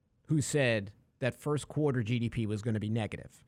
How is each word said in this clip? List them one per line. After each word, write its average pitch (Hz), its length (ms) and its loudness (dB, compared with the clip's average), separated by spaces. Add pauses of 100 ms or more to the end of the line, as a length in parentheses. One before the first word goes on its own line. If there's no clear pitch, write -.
(260)
who 156 140 2
said 117 520 2 (260)
that 123 160 0
first 147 320 -2
quarter 139 380 0
G 120 160 0
D 117 80 0
P 113 180 -2
was 104 160 -4
gonna 110 160 -2
be 104 120 -2
negative. - 580 -4